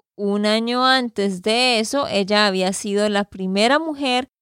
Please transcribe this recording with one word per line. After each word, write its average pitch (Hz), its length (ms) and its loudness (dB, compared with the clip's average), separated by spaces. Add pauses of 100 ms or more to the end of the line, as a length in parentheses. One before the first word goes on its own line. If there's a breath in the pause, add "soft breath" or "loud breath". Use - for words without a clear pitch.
(160)
un 208 320 -2
año 233 360 0
antes 220 600 0
de 240 360 2
eso, 269 280 -2
ella 208 400 2
había 190 260 0
sido 202 340 -2
la 202 180 0
primera 202 520 0
mujer 277 520 -2 (120)